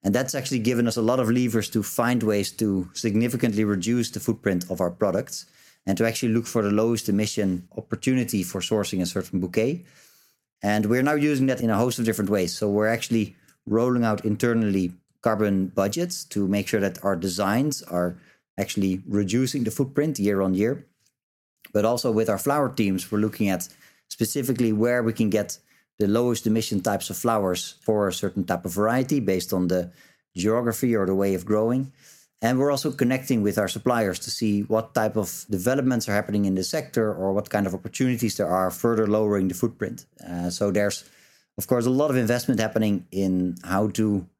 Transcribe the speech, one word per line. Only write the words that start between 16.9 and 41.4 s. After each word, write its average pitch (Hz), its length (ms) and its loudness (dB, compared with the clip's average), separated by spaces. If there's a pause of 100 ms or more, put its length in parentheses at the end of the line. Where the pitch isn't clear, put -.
our 98 140 0
designs 101 680 0
are 90 340 -2 (400)
actually 98 500 -2
reducing 117 560 0
the 107 60 -2
footprint 143 480 -2
year 101 240 2
on 95 100 2
year. 110 320 0 (880)
But 104 140 2
also 120 260 0
with 110 160 2
our 104 80 2
flower 139 320 0
teams, 95 420 -2
we're 104 100 0
looking 104 280 0
at 90 220 -2 (400)
specifically 123 600 0
where 120 320 2
we 113 120 0
can 110 160 2
get 104 260 -2 (420)
the 104 100 2
lowest 117 360 2
emission 110 360 0
types 101 280 -2
of 95 80 -8
flowers 101 680 -2
for 104 260 2
a 90 40 -2
certain 95 320 -4
type 90 200 -2
of 90 80 -6
variety 127 480 0
based 92 320 -2
on 92 160 0
the 87 220 -2 (460)
geography 113 580 0
or 101 120 0
the 95 80 0
way 98 200 0
of 90 120 -6
growing. 117 460 0 (500)
And 123 160 2
we're 143 140 2
also 135 180 -2
connecting 127 520 0
with 101 160 2
our 101 100 0
suppliers 110 520 0
to - 100 -10
see 104 320 0
what 110 300 -2
type 110 240 0
of - 320 -4
developments 123 600 0
are 107 40 -2
happening 101 340 0
in 95 100 2
the 92 80 0
sector 117 500 -2
or 95 180 0
what 101 160 -2
kind 104 160 0
of 92 100 -2
opportunities 117 600 -2
there 95 120 0
are 92 240 2
further 113 340 2
lowering 104 400 2
the 92 80 -2
footprint. - 500 -4 (240)
Uh, 87 220 -4
so 101 220 0
there's, 104 320 0 (540)